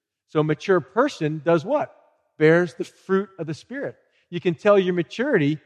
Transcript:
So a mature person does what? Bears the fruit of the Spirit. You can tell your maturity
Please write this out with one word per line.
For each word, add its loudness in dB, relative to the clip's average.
So -2
a 2
mature 0
person -2
does 2
what? -4
Bears 4
the -8
fruit -6
of -10
the -8
Spirit. -12
You -10
can 0
tell 4
your 2
maturity -2